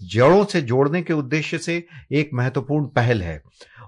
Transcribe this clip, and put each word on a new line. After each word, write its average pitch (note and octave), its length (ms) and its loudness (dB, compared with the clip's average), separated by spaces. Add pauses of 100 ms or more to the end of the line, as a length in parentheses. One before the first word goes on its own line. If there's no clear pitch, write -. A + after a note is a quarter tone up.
जड़ों B2+ 420 4
से F#3 180 -2
जोड़ने C#3 400 0
के E3+ 100 -4
उद्देश्य D3+ 460 -2
से E3+ 280 -6 (260)
एक D3 220 0
महत्वपूर्ण C3 520 -2
पहल A#2 360 2
है। D#2+ 200 -8 (460)